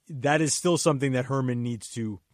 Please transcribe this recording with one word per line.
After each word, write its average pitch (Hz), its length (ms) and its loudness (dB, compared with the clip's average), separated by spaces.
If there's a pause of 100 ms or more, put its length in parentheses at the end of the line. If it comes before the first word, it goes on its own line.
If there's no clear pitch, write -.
that 147 340 2
is 147 100 0
still 175 240 2
something 139 360 2
that 127 140 0
Herman 127 360 0
needs 120 300 -6
to 107 280 -6 (120)